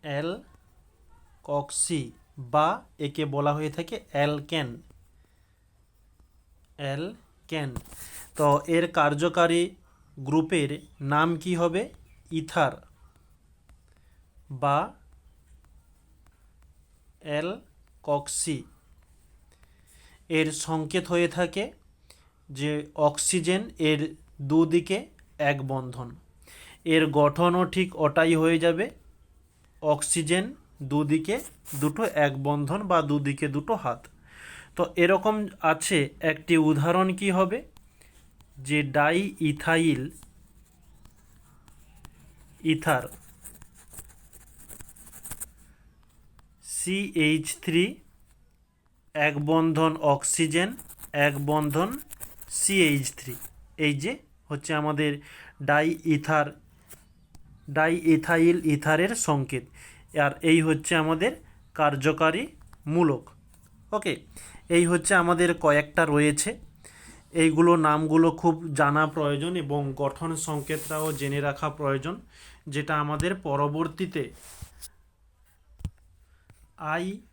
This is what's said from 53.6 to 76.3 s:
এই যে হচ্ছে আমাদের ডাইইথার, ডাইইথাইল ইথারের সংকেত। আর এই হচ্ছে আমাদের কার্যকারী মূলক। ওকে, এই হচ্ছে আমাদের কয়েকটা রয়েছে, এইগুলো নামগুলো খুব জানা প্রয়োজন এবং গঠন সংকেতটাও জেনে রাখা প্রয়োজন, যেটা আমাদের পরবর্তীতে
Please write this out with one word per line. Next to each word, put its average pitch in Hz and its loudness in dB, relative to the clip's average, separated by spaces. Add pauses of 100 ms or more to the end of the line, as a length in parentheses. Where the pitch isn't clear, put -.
এই 147 2 (100)
যে 208 -4 (380)
হচ্ছে 147 -8 (100)
আমাদের 151 0 (580)
ডাইইথার, 151 2 (1300)
ডাইইথাইল 165 4 (180)
ইথারের 156 2 (160)
সংকেত। 135 -2 (600)
আর 139 2 (200)
এই 165 8
হচ্ছে 156 0 (100)
আমাদের 165 0 (480)
কার্যকারী 156 2 (500)
মূলক। 156 2 (760)
ওকে, 190 -2 (640)
এই 175 8
হচ্ছে 180 2 (100)
আমাদের 170 2 (160)
কয়েকটা 147 4 (100)
রয়েছে, 147 2 (920)
এইগুলো 165 6 (160)
নামগুলো 156 4 (140)
খুব 170 2 (240)
জানা 147 4 (120)
প্রয়োজন 147 -2 (100)
এবং 143 -2 (200)
গঠন 143 -4 (180)
সংকেতটাও 156 -6 (120)
জেনে 139 -4
রাখা 143 -6 (100)
প্রয়োজন, 139 -4 (580)
যেটা 147 -4 (100)
আমাদের 151 -2 (160)
পরবর্তীতে 147 -2 (2750)